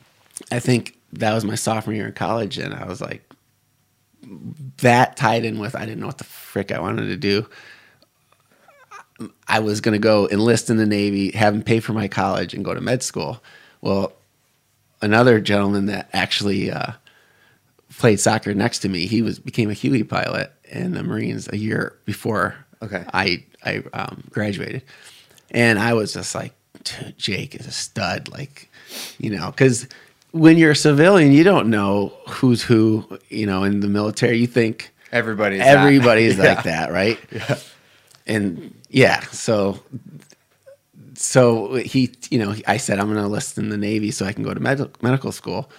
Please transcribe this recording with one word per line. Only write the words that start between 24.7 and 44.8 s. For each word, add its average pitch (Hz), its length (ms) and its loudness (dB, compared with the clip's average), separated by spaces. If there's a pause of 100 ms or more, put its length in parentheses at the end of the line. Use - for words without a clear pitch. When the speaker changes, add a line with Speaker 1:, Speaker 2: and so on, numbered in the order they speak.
Speaker 1:
And 117 300 4
I 117 140 0
was 110 200 -2
just - 220 -10
like, - 180 -10 (300)
"Dude, - 340 -14
Jake - 380 -8
is - 100 -16
a - 60 -16
stud." - 580 -8
Like, - 400 -16 (480)
you - 140 -6
know, 90 200 -6
'cause 131 360 2 (440)
when 165 280 8
you're 160 120 6
a 147 40 4
civilian, 151 560 6
you 143 120 8
don't 160 280 4
know 101 420 0 (160)
who's 123 320 2
who, 110 560 2 (120)
you 107 180 -6
know, 95 160 -2
in 101 160 0
the 101 80 -2
military. 107 500 0
You 120 80 2
think 117 480 -2 (180)
Speaker 2:
Everybody's 107 480 -2
that. 135 160 8
Speaker 1:
everybody's 120 600 6
Speaker 2:
<laughs> - 0 -
Yeah. 92 60 0 (100)
Speaker 1:
like 87 120 -6
that, 82 260 -4
right? 98 260 0 (140)
Speaker 2:
Yeah. 113 260 -6 (680)
Speaker 1:
And 101 480 -4 (140)
yeah, 123 320 4 (100)
so, 101 480 -2 (1400)
so 120 600 2
he, 127 380 -2 (160)
you 139 80 0
know, 104 160 -2 (140)
I 104 100 2
said, 101 220 -2
"I'm 104 80 -2
gonna 107 180 -2
enlist 101 320 -6
in 107 120 -6
the 104 80 -6
Navy 104 340 -4
so 104 140 -6
I 95 80 -6
can 110 100 -8
go 104 100 -6
to 98 60 -8
med-, 135 420 -4